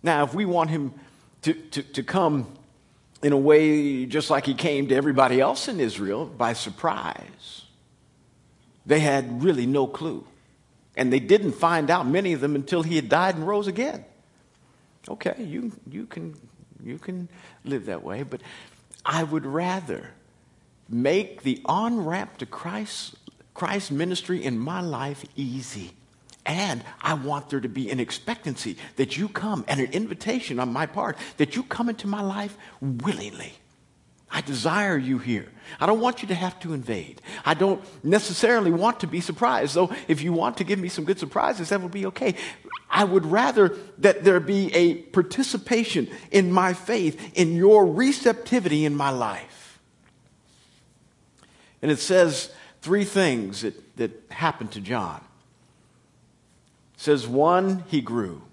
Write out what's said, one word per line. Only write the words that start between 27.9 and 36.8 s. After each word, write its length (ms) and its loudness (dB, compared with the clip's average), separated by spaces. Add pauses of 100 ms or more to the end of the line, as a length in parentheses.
an 100 -4
expectancy 760 -8 (200)
that 200 -2
you 120 -4
come, 400 -6
and 100 -2
an 140 -2
invitation 680 -4
on 140 -2
my 140 -2
part 300 -4 (200)
that 180 0
you 80 -2
come 260 -4
into 200 -6
my 140 -4
life 360 -6 (220)
willingly. 760 -6 (800)
I 100 -2
desire 540 0
you 220 0
here. 300 -4 (320)
I 60 2
don't 140 4
want 220 0
you 60 -10
to 60 0
have 260 -6
to 120 -8
invade. 480 -8 (240)